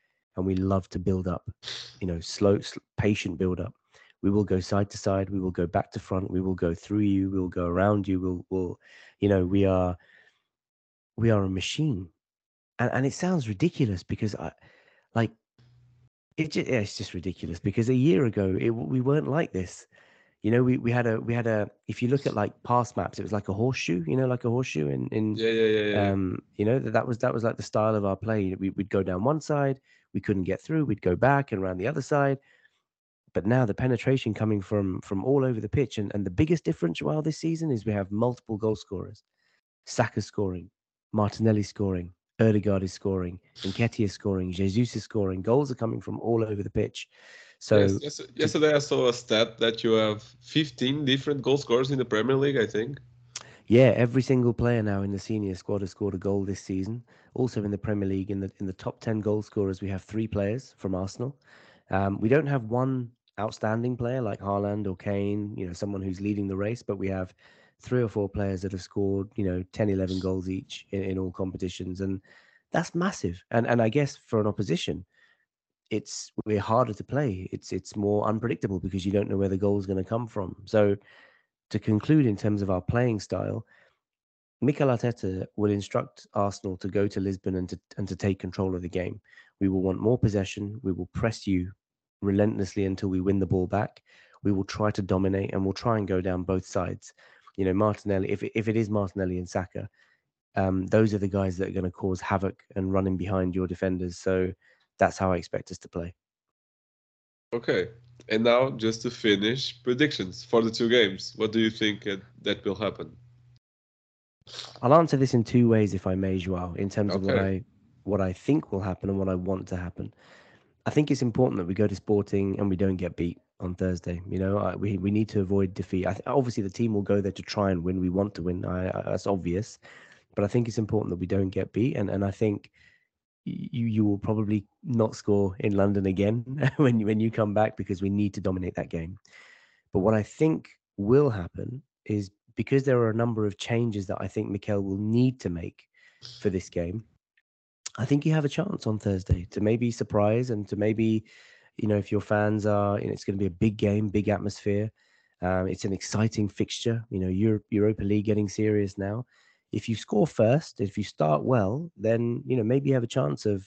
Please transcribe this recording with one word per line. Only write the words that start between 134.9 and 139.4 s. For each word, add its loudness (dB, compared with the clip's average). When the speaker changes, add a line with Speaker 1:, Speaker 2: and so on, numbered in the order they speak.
Speaker 1:
score 2
in 2
London 4
again 0
<laughs> -12
when, 4
when 2
you 2
come 0
back, 2
because -4
we 0
need 0
to -6
dominate -2
that -6
game. -6